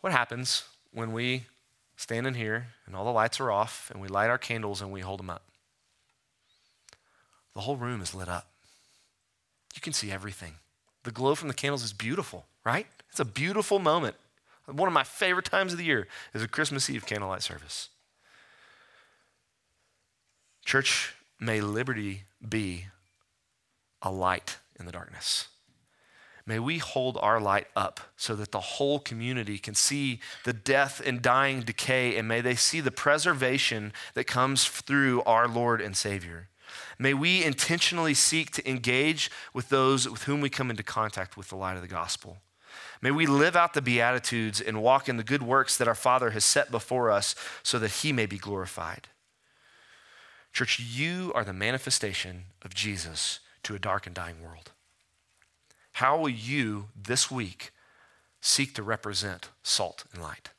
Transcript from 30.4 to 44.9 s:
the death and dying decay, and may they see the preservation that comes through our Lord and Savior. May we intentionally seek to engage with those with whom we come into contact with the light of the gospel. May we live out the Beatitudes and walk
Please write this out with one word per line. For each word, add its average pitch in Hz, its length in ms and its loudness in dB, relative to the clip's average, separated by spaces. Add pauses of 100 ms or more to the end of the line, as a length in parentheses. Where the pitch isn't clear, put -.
the 123 100 0
death 135 520 2
and 123 160 -2
dying 131 400 4
decay, 120 560 0
and 110 100 -2
may 113 140 2
they 123 140 2
see 160 260 2
the 131 100 0
preservation 135 1040 2 (220)
that 127 100 -2
comes 127 400 2
through 135 580 2
our 117 240 6
Lord 117 340 2
and 101 140 -6
Savior. 90 540 -4 (480)
May 135 160 4
we 170 300 4
intentionally 160 720 2
seek 156 360 4
to - 160 -4
engage 131 640 2 (240)
with 127 160 -6
those 131 400 6
with - 140 -8
whom 147 180 0
we 139 80 0
come 127 220 -2
into 107 120 -6
contact 104 540 -4
with 95 120 -14
the 95 60 -10
light 95 200 -4
of 90 60 -8
the 90 60 -12
gospel. 87 500 -6 (640)
May 127 80 4
we 151 160 4
live 147 280 6
out 170 180 6
the 143 80 0
Beatitudes 120 800 2
and 107 200 -4
walk 131 280 4